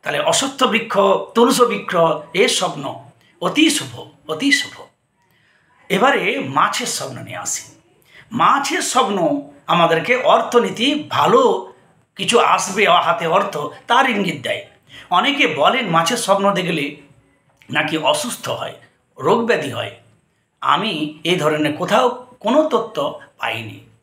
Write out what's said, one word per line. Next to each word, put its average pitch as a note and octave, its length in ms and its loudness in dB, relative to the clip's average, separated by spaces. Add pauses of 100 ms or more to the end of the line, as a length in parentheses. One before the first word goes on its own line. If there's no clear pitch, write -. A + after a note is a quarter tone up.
তাহলে D3 180 -4
অশ্বত্থ C4 440 0
বৃক্ষ, G3+ 340 0 (360)
তুলস B3 260 6
বৃক্ষ, G3+ 360 2 (380)
এর A3+ 140 4
স্বপ্ন D#3+ 540 -4 (380)
অতি A3+ 300 2
শুভ, - 300 -6 (300)
অতি C4+ 220 -2
শুভ। - 280 -4 (1080)
এবারে A3 500 0
মাছের D#3+ 480 -2
স্বপ্ন B2+ 360 -8
নিয়ে F#2 140 -14
আসি। - 260 -8 (680)
মাছের C4+ 500 0
স্বপ্ন F#3 600 0 (240)
আমাদেরকে E3 500 2
অর্থনীতি, A3+ 920 2
ভালো G3 640 2 (440)
কিছু F#3+ 220 0
আসবে F#3+ 500 2
হাতে E3 380 2
অর্থ, E3+ 320 0 (280)
তার B3+ 240 2
ইঙ্গিত F#3+ 320 -4
দেয়। A2+ 240 -8 (440)
অনেকে C4+ 360 2
বলেন G3+ 400 0
মাছের E3 300 0
স্বপ্ন G3 360 2
দেখলে E3 520 -4 (640)
নাকি D3+ 300 0
অসুস্থ C3 500 -2
হয়, - 280 -8 (420)
রোগ F3+ 280 2
ব্যাধি E3+ 240 -2
হয়, A2+ 220 -8 (680)
আমি E3+ 300 0 (320)
এই F3 120 0
ধরনের D3+ 400 0
কোথাও G#3+ 300 0 (340)
কোনো B3+ 220 2
তত্ত্ব A#3+ 360 -2 (400)
পাইনি। A2+ 400 -8 (240)